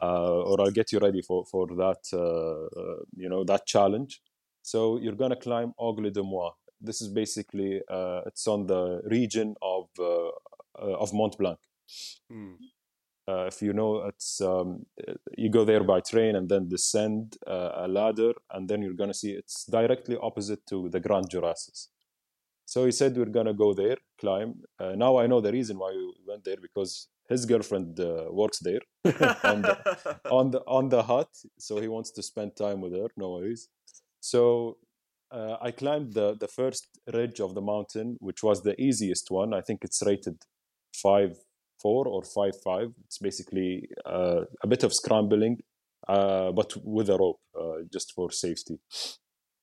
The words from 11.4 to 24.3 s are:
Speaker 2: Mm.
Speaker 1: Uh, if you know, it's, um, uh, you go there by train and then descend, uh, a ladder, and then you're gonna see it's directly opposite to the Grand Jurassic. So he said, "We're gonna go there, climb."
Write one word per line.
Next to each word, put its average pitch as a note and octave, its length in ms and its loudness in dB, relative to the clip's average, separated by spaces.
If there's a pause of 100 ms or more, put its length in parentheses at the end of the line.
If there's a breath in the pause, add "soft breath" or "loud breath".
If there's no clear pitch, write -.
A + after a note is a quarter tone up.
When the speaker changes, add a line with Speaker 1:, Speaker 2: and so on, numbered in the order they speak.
Speaker 2:
Mm. G2+ 280 -16 (680)
Speaker 1:
Uh, F#2 200 -2
if - 140 -8
you G2+ 120 0
know, G#2+ 340 0
it's, - 340 -10
um, F#2 460 -2 (220)
uh, - 60 -10 (220)
you A2 140 0
go A2 140 6
there G#2+ 180 6
by F#2+ 160 6
train A2 380 2
and F#2 120 -2
then F#2+ 200 2
descend, G#2+ 760 -2
uh, F2+ 300 -4
a F2+ 140 -4
ladder, A2 460 2 (180)
and F#2+ 160 -8
then G#2 140 0
you're F#2 120 -4
gonna G2+ 200 -2
see G#2 180 -6
it's - 320 -10
directly A#2 580 2
opposite G#2 440 -6
to F2+ 240 -4
the F2+ 100 -2
Grand F#2 280 2
Jurassic. E2+ 460 -4 (880)
So B2+ 200 0
he B2 80 4
said, C3 240 2
"We're A2 220 0
gonna A2 160 2
go G#2 200 6
there, G#2 220 2 (240)
climb." G#2 420 -2 (160)